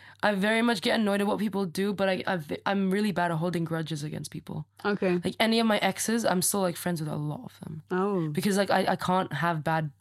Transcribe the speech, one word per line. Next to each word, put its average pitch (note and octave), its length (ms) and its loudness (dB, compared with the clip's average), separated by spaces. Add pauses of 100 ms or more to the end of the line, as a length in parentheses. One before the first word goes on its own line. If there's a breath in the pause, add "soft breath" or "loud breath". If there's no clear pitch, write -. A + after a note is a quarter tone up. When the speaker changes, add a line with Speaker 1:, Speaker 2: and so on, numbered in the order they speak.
(200 loud breath)
Speaker 1:
I G#3 140 2
very G#3+ 280 2
much A#3 200 2
get A3+ 160 2
annoyed G3+ 220 2
at G3+ 80 2
what G3 100 0
people G3 260 0
do, F#3+ 280 0
but F#3+ 160 0
I, F#3 180 0
I've, E3+ 240 -2 (160)
I'm G3 240 2
really G#3 220 2
bad F3 180 0
at E3 60 -2
holding E3+ 280 -2
grudges D#3+ 380 -4
against D3+ 300 -8
people. D#3 340 -10 (180)
Speaker 2:
Okay. F#3+ 380 0
Speaker 1:
Like, F#3 160 -4
any A3+ 220 4
of A3+ 80 2
my G#3 100 4
exes, A3 460 0
I'm F3+ 180 2
still, - 200 0
like, F3 120 0
friends F3 260 -4
with D#3 80 -4
a D#3 80 -6
lot D3+ 280 -6
of - 80 -14 (100)
them. D#3 200 -12 (100)
Speaker 2:
Oh. F#3 380 0
Speaker 1:
Because, F#3+ 260 0
like, G3 160 2
I, F#3+ 160 4
I F#3 80 2
can't F#3 380 0
have D#3+ 280 0
bad D#3+ 380 0